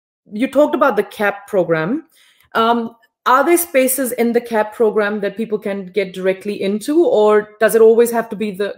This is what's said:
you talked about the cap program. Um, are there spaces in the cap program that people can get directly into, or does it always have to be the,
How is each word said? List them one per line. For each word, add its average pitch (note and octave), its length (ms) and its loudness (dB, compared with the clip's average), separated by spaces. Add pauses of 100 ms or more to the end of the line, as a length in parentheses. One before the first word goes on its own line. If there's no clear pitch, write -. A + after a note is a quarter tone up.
(300)
you G#3+ 160 -4
talked C#4 280 2
about C4 200 2
the G#3 80 0
cap - 440 -6
program. E3+ 580 -2 (480)
Um, A3+ 420 -2 (300)
are C4 180 4
there E4+ 140 2
spaces C4 560 -2
in A#3 180 0
the A#3+ 100 0
cap G#3+ 320 -4
program G#3+ 480 0
that G3 140 -6
people G#3+ 240 -6
can G3 280 -8
get F#3 260 -4
directly F#3+ 480 -4
into, G#3+ 440 0
or G#3+ 540 2
does A3 160 2
it - 60 6
always A#3 300 6
have A3+ 180 -4
to G#3+ 60 -8
be G#3 160 -6
the, G3 260 -6